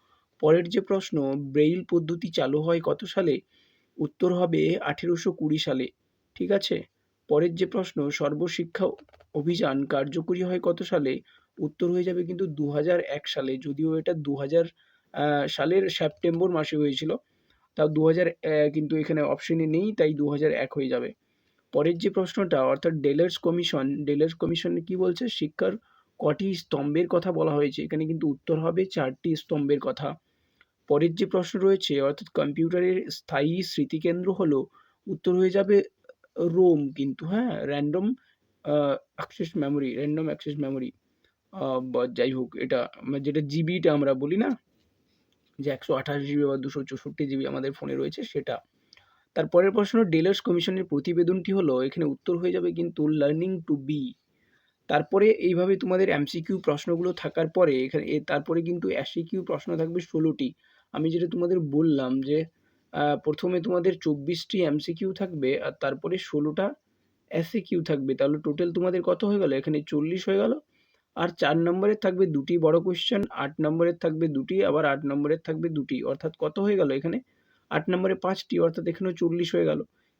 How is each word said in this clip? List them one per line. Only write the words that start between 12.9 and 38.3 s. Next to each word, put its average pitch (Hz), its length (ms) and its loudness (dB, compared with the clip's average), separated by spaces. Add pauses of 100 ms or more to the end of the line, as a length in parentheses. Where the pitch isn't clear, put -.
এক - 280 -6
সালে, 135 300 -4
যদিও 156 400 -2
এটা 165 140 -2
দুহাজার, 143 520 0 (480)
আহ, 143 340 0
সালের 180 420 2
সেপ্টেম্বর 165 600 0
মাসে 156 260 -2
হয়েছিল। 151 400 0 (600)
তাও 156 120 4
দুহাজার, 160 400 4
আহ, 151 440 2
কিন্তু 156 240 0
এখানে 156 260 0
অপশনে 160 440 0
নেই, 180 260 0
তাই 156 220 2
দুহাজার 147 380 2
এক - 220 -2
হয়ে 135 140 -2
যাবে। 123 240 -4 (600)
পরের 170 260 2
যে 196 120 0
প্রশ্নটা 180 520 0
অর্থাৎ 139 300 2
ডেলার্স 151 460 2
কমিশন, 147 640 -2
ডেলার্স 147 300 2
কমিশনে 170 460 -2
কি 175 160 -6
বলছে? 180 320 0
শিক্ষার 185 440 -2 (460)
কটি 185 360 0
স্তম্ভের 156 540 0
কথা 180 240 0
বলা 160 220 0
হয়েছে? 147 280 0
এখানে 156 240 -2
কিন্তু 160 220 -2
উত্তর 156 320 -2
হবে 170 260 0
চারটি 156 500 -2
স্তম্ভের 147 440 0
কথা। 139 380 -4 (720)
পরের 160 260 4
যে 190 120 -2
প্রশ্ন 185 340 0
রয়েছে 190 400 2
অর্থাৎ 139 280 -2
কম্পিউটারের 175 840 0
স্থায়ী 160 520 -2
স্মৃতিকেন্দ্র 170 720 -2
হলো, 156 340 2 (400)
উত্তর 190 280 0
হয়ে 185 160 4
যাবে 196 320 4 (560)
রোম 165 540 4
কিন্তু, 139 340 -4
হ্যাঁ, 220 400 -2
র্যান্ডম, 147 480 0 (500)